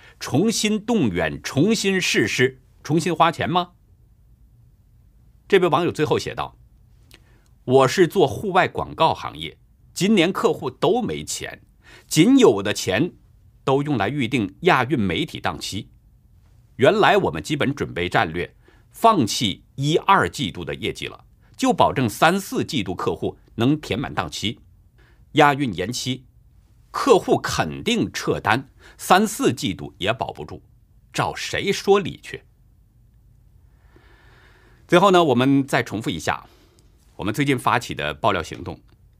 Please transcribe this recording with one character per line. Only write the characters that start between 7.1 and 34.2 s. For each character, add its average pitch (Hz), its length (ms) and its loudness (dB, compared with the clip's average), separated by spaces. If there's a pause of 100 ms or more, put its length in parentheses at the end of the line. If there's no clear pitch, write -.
：“我 131 220 2
是 175 200 2
做 175 180 2
户 135 260 -8
外 170 160 2
广 - 280 -8
告 151 180 0
行 58 240 -10
业， 78 200 -14 (360)
今 202 220 0
年 175 160 2
客 - 220 0
户 147 160 -6
都 208 320 0
没 80 240 -6
钱， - 360 -10 (460)
仅 220 300 6
有 131 260 6
的 104 100 -2
钱 110 400 0 (520)
都 139 180 2
用 147 140 -2
来 98 100 0
预 131 200 -2
定 113 340 -2
亚 147 240 2
运 143 120 -2
媒 87 280 -2
体 - 160 -14
档 80 180 -4
期。 - 300 -10 (880)
原 156 200 6
来 185 200 4
我 127 120 0
们 78 140 -8
基 151 140 -6
本 131 180 -2
准 62 180 -8
备 90 140 -4
战 98 240 0
略， 85 240 -8 (360)
放 170 360 4
弃 - 380 -4 (100)
一 147 220 0
二 160 320 2
季 92 220 -6
度 85 120 -10
的 71 100 -8
业 85 200 -6
绩 65 140 -12
了， - 180 -16 (320)
就 254 160 2
保 180 180 4
证 131 160 0
三 170 320 2
四 196 240 -4
季 - 180 -4
度 90 140 -4
客 - 180 -4
户 - 240 -6 (180)
能 139 240 2
填 95 200 -6
满 73 140 -8
档 85 180 -4
期。 - 280 -6 (760)
亚 147 200 6
运 135 200 -4
延 92 180 -6
期， 127 340 -8 (680)
客 - 280 4
户 - 180 2
肯 71 460 -4
定 202 280 0
撤 - 280 -4
单， 117 300 0 (280)
三 196 300 4
四 208 260 -2
季 113 200 -4
度 71 240 -12
也 92 140 -2
保 - 200 -6
不 73 140 -14
住， - 180 -16 (480)
找 104 240 -4
谁 - 380 -4
说 202 260 2
理 117 240 -8
去？” - 200 -16 (2500)